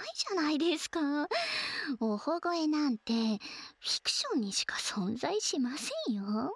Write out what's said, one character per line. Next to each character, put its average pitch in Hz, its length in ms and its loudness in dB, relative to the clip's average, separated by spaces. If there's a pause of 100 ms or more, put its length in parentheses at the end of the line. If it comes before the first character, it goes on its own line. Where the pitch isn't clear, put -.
(140)
じ - 200 -2
ゃ - 20 2
な 311 140 4
い 311 80 4
で 330 200 4
す - 120 -6
か。 339 100 -2 (1000)
お 214 160 2
ほ 330 240 0
声 339 260 2
な 302 220 4
ん 226 80 2
て、 - 160 -2
フ 226 60 4
ィ - 840 -2
ク - 60 0
シ - 240 0
ョ 339 40 4
ン 240 40 4
に 202 100 -2
し - 140 0
か - 100 -4
存 208 420 -2
在 359 220 0
し 392 180 0
ま 247 200 2
せ 226 120 -4 (220)
ん 214 40 2
よ。 214 400 -2